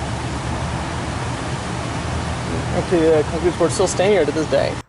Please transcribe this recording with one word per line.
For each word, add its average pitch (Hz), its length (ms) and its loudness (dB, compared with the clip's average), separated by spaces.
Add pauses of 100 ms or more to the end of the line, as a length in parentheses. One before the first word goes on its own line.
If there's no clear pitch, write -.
(2750)
Actually, 175 280 2
the 156 280 6
concrete 170 220 2
sport's 160 220 2
still 190 120 2
standing 190 300 4
here 160 100 4
to 147 60 2
this 151 180 0
day. 139 240 2 (160)